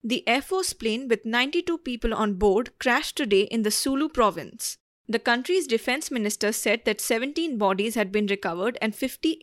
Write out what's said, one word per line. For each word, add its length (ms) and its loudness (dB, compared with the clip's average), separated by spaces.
The 240 -2
Air 140 2
Force 320 -2
plane 340 -4
with 180 0
ninety-two 520 0
people 360 -4
on 200 0
board 460 2
crashed 360 0
today 280 4
in 180 -2
the 100 2
Sulu 380 0
province. 680 -2
The 120 0
country's 480 0
defense 440 -2
minister 400 0
said 340 0
that 140 0
seventeen 580 -2
bodies 380 2
had 160 0
been 140 2
recovered 560 -2
and 140 -2
fifty 480 -2